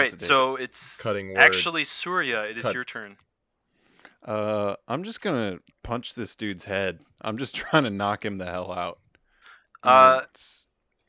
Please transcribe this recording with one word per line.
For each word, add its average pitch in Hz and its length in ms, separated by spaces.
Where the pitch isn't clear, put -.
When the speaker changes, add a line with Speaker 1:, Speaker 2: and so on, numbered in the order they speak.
Speaker 1:
incapacitated. - 160
Speaker 2:
so 131 300
it's - 440
Speaker 3:
cutting 98 360
Speaker 2:
actually 165 440
Speaker 3:
words. - 80
Speaker 2:
Surya. 151 520
It 110 160
is 117 60
Speaker 3:
Cut. 113 120
Speaker 2:
your 123 80
turn. 104 320
Speaker 1:
Uh, 107 500
I'm 143 140
just 226 180
gonna 113 380
punch 117 320
this 117 220
dude's 98 300
head. 95 340
I'm 110 160
just 127 180
<laughs> - 0
trying 151 300
to 113 40
knock 101 360
him 101 140
the 92 60
hell 90 280
out. 87 260
I'm 127 60
Speaker 2:
Uh, 131 260
Speaker 1:
gonna 131 200
s-, - 300